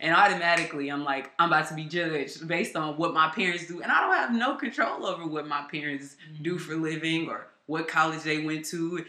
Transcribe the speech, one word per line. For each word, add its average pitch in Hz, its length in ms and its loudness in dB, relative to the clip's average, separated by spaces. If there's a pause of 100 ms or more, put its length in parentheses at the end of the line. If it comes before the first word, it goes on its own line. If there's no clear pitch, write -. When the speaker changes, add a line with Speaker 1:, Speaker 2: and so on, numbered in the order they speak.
Speaker 1:
And 165 120 4
automatically, 170 760 4
I'm 143 160 -2
like, 135 340 -2
"I'm 170 80 6
about 156 220 4
to 160 60 -6
be 156 100 -6
judged 160 600 -2
based 165 300 -2
on 151 220 -2
what 170 160 0
my 156 160 4
parents 175 380 -2
do." 175 140 -10
And 226 80 -2
I 320 120 4
don't 370 140 4
have 247 180 0
no 254 220 2
control 240 500 -2
over 170 200 -4
what 151 220 -4
my 147 140 -2 (100)
parents 143 460 -8 (240)
do 175 160 -2
for 156 160 -8
Speaker 2:
Mm-hmm. 160 100 -2
Speaker 1:
living 160 460 -2
or 107 180 -10 (200)
what 160 200 -4
college 160 360 2
they 151 200 0
went 156 220 -4
to. 170 440 -4